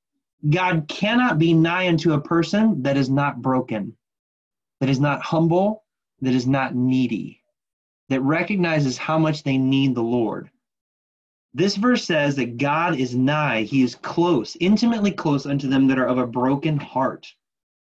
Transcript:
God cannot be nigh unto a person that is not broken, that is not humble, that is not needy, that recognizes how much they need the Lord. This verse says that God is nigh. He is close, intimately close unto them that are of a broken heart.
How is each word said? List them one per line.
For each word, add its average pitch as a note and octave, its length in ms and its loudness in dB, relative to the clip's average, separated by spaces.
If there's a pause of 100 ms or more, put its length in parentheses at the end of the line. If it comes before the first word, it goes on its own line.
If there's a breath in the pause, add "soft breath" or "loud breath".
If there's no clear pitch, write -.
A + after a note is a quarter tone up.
(500)
God E3+ 380 0
cannot A#3 520 0
be E3 140 4
nigh E3+ 340 2
unto E3 260 2
a D3 80 0
person E3+ 640 0
that C#3 120 0
is C3+ 140 0
not C3+ 320 -2
broken, A#2 560 -4 (840)
that C3 100 0
is C3+ 100 0
not C#3+ 240 0
humble, E3+ 600 0 (380)
that C3 140 0
is B2 100 0
not C3 300 0
needy, B2 680 -2 (680)
that C3+ 120 0
recognizes D#3+ 800 0
how D#3 180 -2
much D#3 240 0
they C3+ 160 -2
need C3+ 380 2
the A#2 80 -2
Lord. A#2 480 -2 (1040)
This F#3+ 200 0
verse A3+ 280 2
says C#3+ 320 0
that A#2+ 220 -4
God D3+ 420 0
is A#2+ 160 -2
nigh. C3 480 0
He C3 180 2
is B2 140 0
close, E3+ 640 0
intimately G#3 520 2
close C#3+ 360 -2
unto C#3 200 -2
them C3+ 200 4
that C3 100 2
are B2+ 100 0
of B2 120 0
a B2 80 -2
broken C#3 500 -2
heart. - 480 -4 (600)